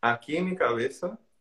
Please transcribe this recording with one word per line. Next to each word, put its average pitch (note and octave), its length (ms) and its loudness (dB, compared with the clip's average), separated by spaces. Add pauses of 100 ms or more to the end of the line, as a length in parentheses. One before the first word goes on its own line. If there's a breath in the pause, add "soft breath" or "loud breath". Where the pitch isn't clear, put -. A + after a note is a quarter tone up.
aquí A#2 360 0
en F3+ 80 0
mi F#3 100 -2
cabeza, A#2+ 640 0 (240)